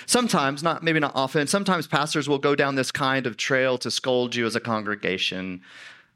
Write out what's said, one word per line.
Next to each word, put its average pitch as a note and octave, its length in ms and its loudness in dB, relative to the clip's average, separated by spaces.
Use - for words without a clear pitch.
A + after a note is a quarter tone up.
sometimes, D3+ 560 0
not, E3 220 -2
maybe D#3+ 160 2
not D3 160 0
often, C#3 320 0
sometimes F#3+ 400 0
pastors D3 420 0
will C#3+ 80 4
go C#3+ 160 2
down C#3+ 220 2
this C3 160 0
kind C3+ 340 0
of A2+ 120 -6
trail C3 420 2
to A#2+ 100 -6
scold B2 460 0
you A#2+ 100 0
as A2 100 0
a A#2+ 40 -2
congregation, F#2+ 1000 -4